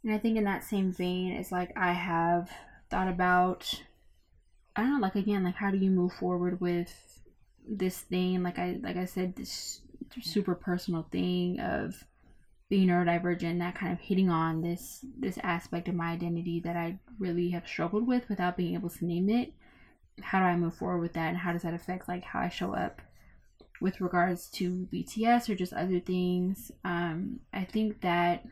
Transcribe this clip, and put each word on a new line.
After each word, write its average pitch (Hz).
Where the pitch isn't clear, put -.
And 214
I 214
think 226
in 214
that 196
same 190
vein, 180
it's 185
like, 180
I 180
have 175
thought 190
about, 180
I 208
don't 262
know, 285
like, 190
again, 202
like, 180
how 202
do 196
you 190
move 180
forward 180
with 175
this 190
thing? 180
Like 175
I, 180
like 180
I 185
said, 185
this -
super 190
personal 175
thing 180
of -
being 190
neurodivergent, 175
that 175
kind 180
of 180
hitting 190
on 160
this, -
this 190
aspect 175
of 180
my 170
identity 170
that 170
I 170
really 175
have 175
struggled 202
with 247
without 180
being 175
able 175
to -
name 175
it. 240
How -
do 185
I 175
move 170
forward 180
with 170
that, 165
and 170
how 175
does 175
that 170
affect, 185
like, 180
how -
I 180
show 185
up -
with 185
regards 180
to 185
B -
T 220
S 240
or 202
just 185
other 180
things? 180
Um, 175
I 190
think 214
that 175